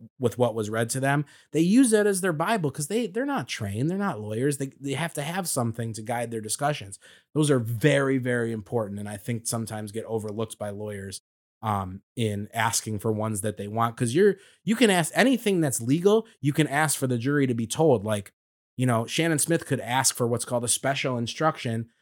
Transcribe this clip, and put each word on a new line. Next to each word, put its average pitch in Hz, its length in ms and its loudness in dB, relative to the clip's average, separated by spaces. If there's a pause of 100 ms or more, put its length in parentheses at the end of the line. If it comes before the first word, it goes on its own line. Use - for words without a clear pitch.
(200)
with 117 180 0
what 117 180 2
was 107 160 -2
read 113 200 0
to 131 100 -4
them. 143 260 2 (260)
They 151 80 2
use 220 300 6
that 208 180 4
as 190 140 0
their 185 100 2
Bible 165 380 0
'cause 147 180 -6
they, 226 180 -2
they're 226 200 -4
not 262 200 -4
trained. 110 420 -4
They're 190 100 -2
not 175 220 -2
lawyers. 117 360 0
They, 139 240 -6
they 135 140 -4
have 160 200 -4
to 147 80 -4
have 170 240 -4
something 117 460 -2
to 110 100 -10
guide 120 280 -4
their 113 100 -6
discussions. 110 580 -4 (360)
Those 147 180 4
are 127 80 4
very, 135 580 2
very 120 320 0
important, 107 480 -4
and 104 100 -8
I 104 100 -10
think 117 280 -6
sometimes 107 460 -6
get 107 140 -8
overlooked 107 520 -4
by 104 120 -6
lawyers, 101 500 -10 (400)
um, 98 400 -2 (160)
in 104 360 -2
asking 110 460 0
for 113 140 0
ones 107 300 -2
that 107 160 -4
they 101 100 -10
want. 117 280 -2
'Cause 120 160 -2
you're, 190 260 4 (260)
you 208 100 0
can 220 160 6
ask 175 240 2
anything 208 460 4
that's 139 200 0
legal, 170 460 4 (140)
you 143 120 2
can 151 140 2
ask 143 320 0
for 135 80 0
the 123 120 0
jury 139 280 2
to 123 80 0
be 117 140 -2
told. 135 360 4
Like, 107 280 -4 (440)
you 127 100 2
know, 117 200 2
Shannon 160 320 2
Smith 165 280 0
could 127 120 0
ask 123 380 0
for 120 100 0
what's 117 200 -2
called 120 180 -2
a 117 40 -2
special 135 480 -2
instruction 117 760 -2 (120)